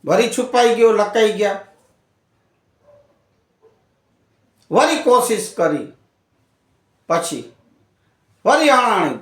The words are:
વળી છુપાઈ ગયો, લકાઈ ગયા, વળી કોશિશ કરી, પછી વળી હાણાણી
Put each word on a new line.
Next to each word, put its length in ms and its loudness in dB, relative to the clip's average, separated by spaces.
વળી 240 0
છુપાઈ 460 0
ગયો, 160 4
લકાઈ 420 0
ગયા, 320 -4
વળી 320 0
કોશિશ 540 0
કરી, 360 -4
પછી 480 -6
વળી 240 2
હાણાણી 520 0